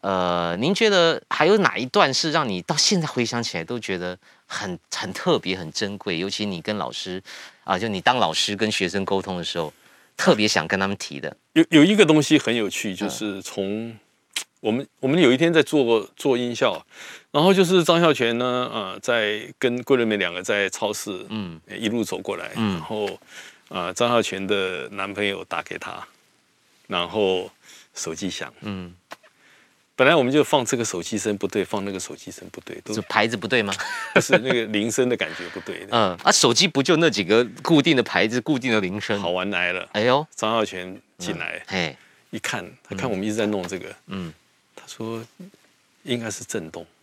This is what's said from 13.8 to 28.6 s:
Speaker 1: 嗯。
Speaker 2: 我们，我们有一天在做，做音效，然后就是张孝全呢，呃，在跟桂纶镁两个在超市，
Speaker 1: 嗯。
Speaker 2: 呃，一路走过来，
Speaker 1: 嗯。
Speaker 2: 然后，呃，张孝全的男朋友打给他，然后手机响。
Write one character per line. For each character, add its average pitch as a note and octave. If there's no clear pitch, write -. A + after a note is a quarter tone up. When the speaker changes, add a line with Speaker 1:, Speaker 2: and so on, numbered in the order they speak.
Speaker 1:
嗯。 A2+
Speaker 2:
我 G#2+
们， C3
我 -
们 D#3+
有 B2
一 C3
天 E3
在 D#3
做， A#2
做 C3+
音 B2
效， G#2+
然 C#3+
后 F#3
就 F#3+
是 F3
张 E3+
孝 E3
全 A#2
呢， B2
呃， G2
在 G#2+
跟 B2
桂 C#3
纶 A#2+
镁 A2
两 F2+
个 F#2
在 G2+
超 G#2
市， G2+
Speaker 1:
嗯。 F#2
Speaker 2:
呃， G2
一 G#2+
路 A#2
走 F#2+
过 F#2+
来， E2+
Speaker 1:
嗯。 A2
Speaker 2:
然 E2+
后， G2+
呃， F2+
张 A#2+
孝 A#2+
全 G2
的 F#2
男 G2
朋 G2+
友 G2
打 E2+
给 -
他， -
然 F2
后 F#2+
手 -
机 F#2
响。 -